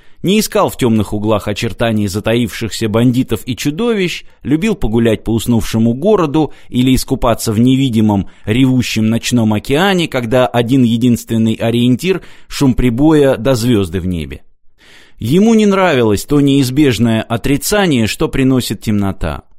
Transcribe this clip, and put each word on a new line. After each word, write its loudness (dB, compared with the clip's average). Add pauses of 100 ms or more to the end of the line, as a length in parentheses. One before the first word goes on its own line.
(240)
Не 2
искал 0
в -10
темных 0
углах -2
очертаний -4
затаившихся -4
бандитов 0
и -6
чудовищ, -4 (180)
любил 0
погулять 0
по -6
уснувшему 0
городу 0 (160)
или 0
искупаться -2
в 0
невидимом 2 (160)
ревущем 0
ночном 0
океане, 0
когда 0
один 2
единственный 0
ориентир — 0 (260)
шум 0
прибоя 2
да 0
звезды 0
в -6
небе. -6 (800)
Ему 4
не 4
нравилось 2
то 2
неизбежное 2
отрицание, 0
что -2
приносит 0
темнота. -4 (140)